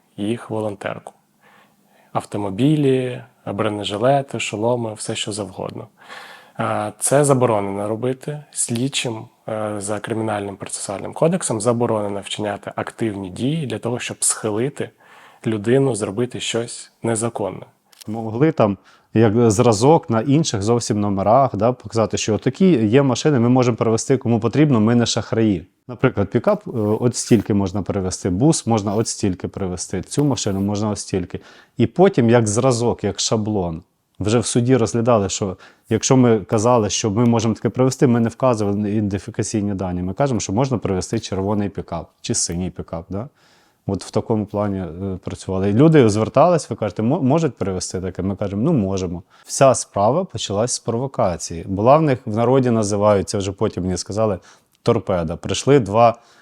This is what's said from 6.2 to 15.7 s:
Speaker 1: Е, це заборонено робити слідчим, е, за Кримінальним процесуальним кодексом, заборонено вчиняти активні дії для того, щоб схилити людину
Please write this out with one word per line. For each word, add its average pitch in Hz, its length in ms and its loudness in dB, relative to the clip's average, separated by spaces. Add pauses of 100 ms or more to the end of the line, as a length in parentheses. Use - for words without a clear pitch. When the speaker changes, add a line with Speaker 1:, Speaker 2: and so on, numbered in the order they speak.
Speaker 1:
Е, 107 380 -4
це 147 260 2
заборонено 104 640 2
робити 127 640 -6
слідчим, 120 720 -4 (240)
е, 107 300 -6
за 104 200 -6
Кримінальним 104 580 -4
процесуальним 98 560 -10
кодексом, 156 480 0
заборонено 110 600 0
вчиняти 101 560 -8
активні 98 540 -6
дії 131 360 -4
для 110 120 -6
того, 117 200 -4
щоб - 220 -10
схилити 113 680 -4 (560)
людину 117 480 2